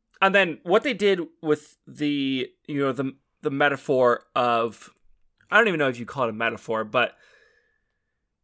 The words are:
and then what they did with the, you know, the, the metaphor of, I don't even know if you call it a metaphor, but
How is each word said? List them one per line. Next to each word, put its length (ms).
and 140
then 260
what 220
they 100
did 280
with 360
the, 640
you 120
know, 120
the, 240
the 80
metaphor 760
of, 580
I 80
don't 100
even 120
know 100
if 100
you 60
call 200
it 40
a 40
metaphor, 500
but 340